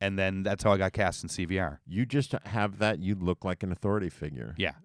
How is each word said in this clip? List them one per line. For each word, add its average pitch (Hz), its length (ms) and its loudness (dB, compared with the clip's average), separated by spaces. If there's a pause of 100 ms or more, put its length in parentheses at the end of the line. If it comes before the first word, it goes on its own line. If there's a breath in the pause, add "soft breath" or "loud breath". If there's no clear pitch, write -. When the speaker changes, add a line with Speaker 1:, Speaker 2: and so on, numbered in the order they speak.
Speaker 1:
and 98 180 0
then 95 260 2
that's 101 200 0
how 107 80 6
I 98 60 6
got 95 160 2
cast 95 280 0
in 87 60 -8
C 92 160 -4
V 92 140 0
R. 76 280 -2
Speaker 2:
You 98 200 -2
just 135 260 0 (140)
have 104 320 -2
that, 107 220 2
you 95 160 0
look 90 280 0
like 92 180 -2
an 92 100 -2
authority 101 360 0
figure. 69 480 -8
Speaker 1:
Yeah. 87 160 0 (120)